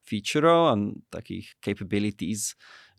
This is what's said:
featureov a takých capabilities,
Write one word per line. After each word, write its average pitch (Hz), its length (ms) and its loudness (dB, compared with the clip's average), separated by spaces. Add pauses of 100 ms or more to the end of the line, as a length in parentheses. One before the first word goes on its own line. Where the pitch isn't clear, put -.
featureov 156 680 2
a 120 40 4 (400)
takých 92 480 -12
capabilities, 104 960 -4 (400)